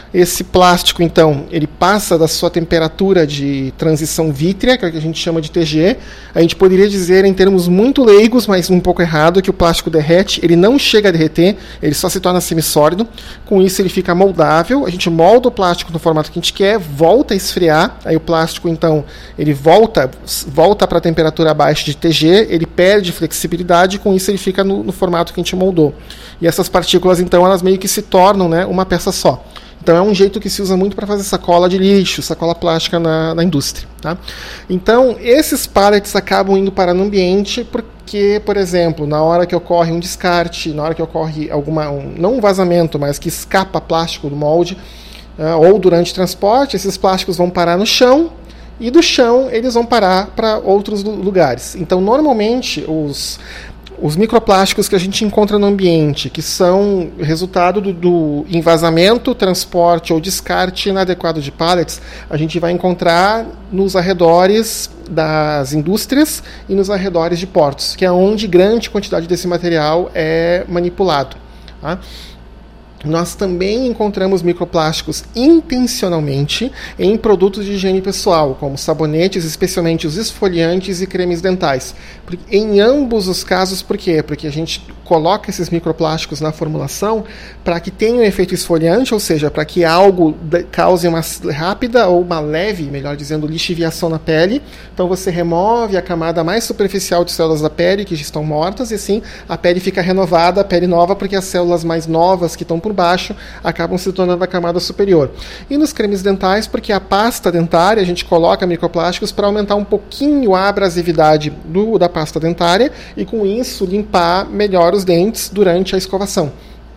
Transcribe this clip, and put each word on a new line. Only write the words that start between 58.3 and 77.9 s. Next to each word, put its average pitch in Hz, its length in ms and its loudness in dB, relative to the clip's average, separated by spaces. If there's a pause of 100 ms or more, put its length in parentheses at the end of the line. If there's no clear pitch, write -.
envasamento, 170 800 2
transporte 175 800 0
ou 160 80 0
descarte 180 680 -4
inadequado 180 520 -2
de 139 120 -8
pallets, 170 500 -2 (260)
a 151 80 -6
gente 160 220 -4
vai 170 140 -2
encontrar 180 720 0 (240)
nos 190 240 0
arredores 180 960 2 (180)
das 151 640 -2
indústrias 214 720 0 (260)
e 196 60 -4
nos 196 160 0
arredores 175 480 -2
de 185 80 -8
portos, 151 480 0
que - 100 -4
é 185 60 2
onde 202 380 2
grande 196 420 2
quantidade 170 380 -4
desse 180 180 -2
material 170 680 0
é 165 540 0
manipulado, 175 680 -2 (440)
tá? 170 200 -8 (1040)
Nós 165 300 -4
também 196 520 -2
encontramos 202 540 -2
microplásticos 165 840 -4 (120)
intencionalmente 233 1400 0 (260)
em 208 200 2
produtos 202 480 2
de 202 60 -6
higiene 190 280 0